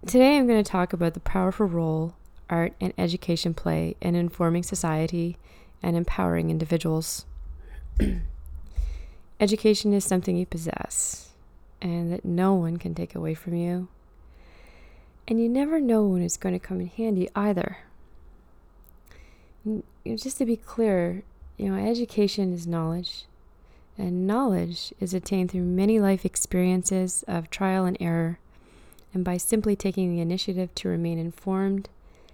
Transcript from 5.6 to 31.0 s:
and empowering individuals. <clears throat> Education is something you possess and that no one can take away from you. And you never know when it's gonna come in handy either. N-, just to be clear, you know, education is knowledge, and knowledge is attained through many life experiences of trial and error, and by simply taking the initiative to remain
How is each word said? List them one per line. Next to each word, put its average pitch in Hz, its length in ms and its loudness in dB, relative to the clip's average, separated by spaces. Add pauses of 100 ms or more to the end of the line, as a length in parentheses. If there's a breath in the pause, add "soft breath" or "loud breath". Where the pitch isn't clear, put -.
and 170 140 2
empowering 170 540 0
individuals. 160 760 -2 (760 loud breath)
<clears throat> - 1400 -6
Education 208 520 4
is 202 120 2
something 185 320 0
you 180 100 -2
possess - 840 -6 (500)
and 170 320 -2
that - 120 -6
no 185 300 4
one 170 220 0
can 170 160 -6
take 170 220 -6
away 160 200 -4
from 170 200 -8
you. 175 320 -2 (1400 soft breath)
And 226 120 2
you 233 80 2
never 285 320 2
know 226 240 4
when 185 180 2
it's 175 140 -2
gonna 180 220 -2
come 185 220 -6
in 180 80 -6
handy 208 480 -2
either. 202 420 0 (1900 soft breath)
N-, 214 180 -4 (220)
just 226 320 -6
to 269 80 2
be 226 120 2
clear, 190 680 0 (340)
you 202 140 -2
know, 190 120 -2
education 208 680 0
is 170 140 -6
knowledge, 170 580 -4 (720 soft breath)
and 180 300 -2
knowledge 190 720 0
is 185 140 -4
attained 185 360 0
through 180 120 -2
many 190 360 4
life 196 280 4
experiences 185 1000 0
of 165 220 -4
trial 190 380 0
and 180 140 0
error, 165 380 0 (760 soft breath)
and 185 100 0
by 180 140 0
simply 214 360 2
taking 190 360 0
the 170 100 0
initiative 180 540 -2
to - 140 -4
remain 170 300 0